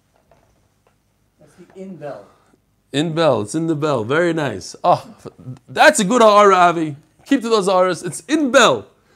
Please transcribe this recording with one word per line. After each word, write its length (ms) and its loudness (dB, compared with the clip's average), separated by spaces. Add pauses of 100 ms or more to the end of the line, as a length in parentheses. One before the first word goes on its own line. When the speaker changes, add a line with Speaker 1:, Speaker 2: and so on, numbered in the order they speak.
(1400)
Speaker 1:
That's 160 -20
the 260 -20
in 160 -18
bell. 280 -16 (680)
Speaker 2:
In 200 -4
bell. 280 0
It's 120 -10
in 140 -4
the 80 -2
bell. 300 -4
Very 260 0
nice. 500 -8
Oh, 340 -2 (520)
that's 320 2
a 60 0
good 160 2
ha'ara, 340 6
Avi. 400 0 (300)
Keep 160 -2
to 80 -6
those 180 0
ha'aras. 340 0
It's 200 -10
in 280 -2
bell. 380 2 (280)